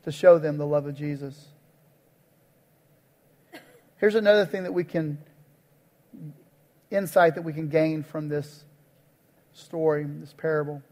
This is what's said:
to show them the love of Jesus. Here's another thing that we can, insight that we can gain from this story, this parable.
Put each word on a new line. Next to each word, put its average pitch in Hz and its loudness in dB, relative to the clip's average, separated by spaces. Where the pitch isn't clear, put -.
to 160 -8
show 170 8
them 151 -4
the 147 -4
love 147 -2
of 143 -10
Jesus. 143 -10
Here's 208 2
another 208 4
thing 190 -6
that 180 -6
we 175 -2
can, 151 -6
insight 180 2
that 175 -8
we 165 -6
can 156 -6
gain 156 0
from 151 -10
this 147 -8
story, 156 -2
this 151 -14
parable. 147 -4